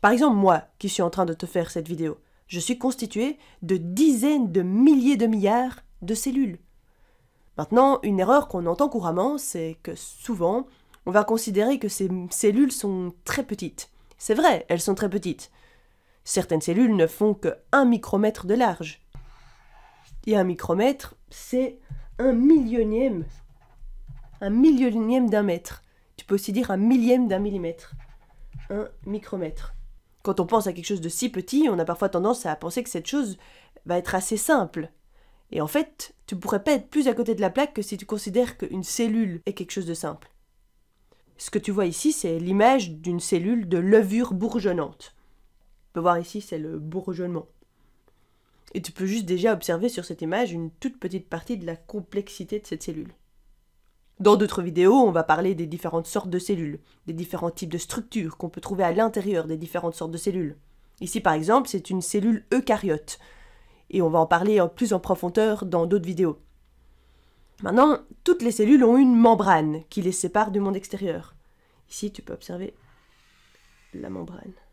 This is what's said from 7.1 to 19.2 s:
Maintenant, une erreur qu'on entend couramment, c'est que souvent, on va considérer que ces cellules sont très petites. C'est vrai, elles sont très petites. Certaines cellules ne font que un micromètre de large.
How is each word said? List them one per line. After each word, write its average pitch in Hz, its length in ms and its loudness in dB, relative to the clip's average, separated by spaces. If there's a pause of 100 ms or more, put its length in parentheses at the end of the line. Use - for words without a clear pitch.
Maintenant, 254 460 4
une 196 180 0
erreur 254 280 4
qu'on 175 180 -4
entend 180 240 0
couramment, 196 480 -2
c'est 160 440 -8
que 170 120 -12
souvent, 196 720 -4 (400)
on - 40 -6
va 208 140 4
considérer 226 540 0
que 208 100 -6
ces 190 220 -4 (180)
cellules 233 420 2
sont 185 440 -6 (100)
très - 200 -4
petites. - 460 -10 (280)
C'est - 160 -2
vrai, 277 340 2
elles 170 140 0
sont 196 120 0
très 202 140 -2
petites. 180 420 -6 (720)
Certaines 175 380 -2
cellules 214 340 2
ne 165 120 4
font 214 260 0
que 185 240 -4 (160)
un 277 140 6
micromètre 214 580 0
de 180 80 0
large. 185 480 0 (1300)